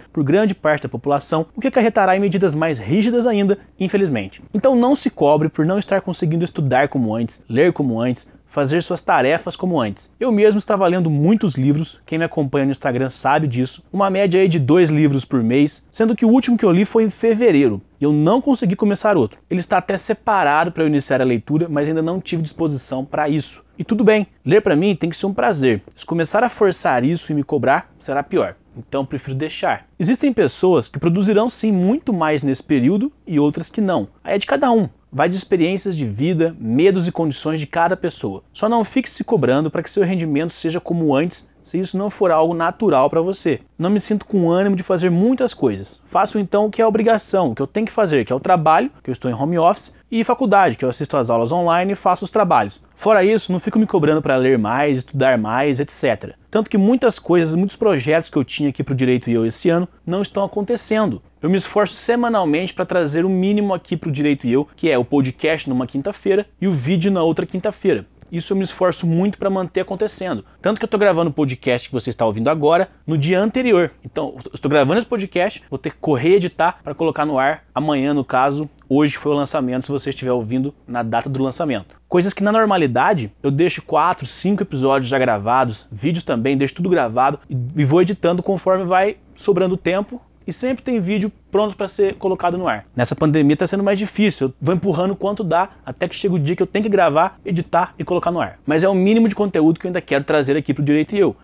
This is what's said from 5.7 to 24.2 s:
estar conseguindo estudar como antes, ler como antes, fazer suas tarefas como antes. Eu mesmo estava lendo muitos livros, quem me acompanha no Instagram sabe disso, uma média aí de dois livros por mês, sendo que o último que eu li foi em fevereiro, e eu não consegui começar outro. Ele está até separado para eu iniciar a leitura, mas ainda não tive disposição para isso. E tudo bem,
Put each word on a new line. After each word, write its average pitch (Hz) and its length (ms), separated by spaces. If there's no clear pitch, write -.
estar 196 220
conseguindo 165 460
estudar 139 420
como 120 260
antes, 117 360
ler 156 240
como 120 260
antes, 123 320
fazer 143 380
suas 175 160
tarefas 160 560
como 175 240
antes. 107 400
Eu 254 100
mesmo 214 280
estava 196 280
lendo 175 240
muitos 160 460
livros, 143 500
quem 160 140
me 165 60
acompanha 143 400
no 139 60
Instagram 131 360
sabe 147 400
disso, 127 340
uma 196 160
média 185 320
aí 190 80
de 165 100
dois 151 300
livros 147 340
por 131 180
mês, 135 480
sendo 226 240
que 226 120
o 220 40
último 240 280
que 233 80
eu 185 60
li 180 120
foi 220 220
em 208 40
fevereiro, 180 720
e - 60
eu 147 80
não 160 300
consegui 233 340
começar 202 400
outro. 117 240
Ele 185 120
está 190 160
até 196 180
separado 175 760
para 165 140
eu 160 40
iniciar 139 340
a - 20
leitura, 143 460
mas 147 180
ainda 160 140
não 170 180
tive 175 220
disposição 143 640
para 151 240
isso. - 340
E 175 60
tudo 220 180
bem, 214 240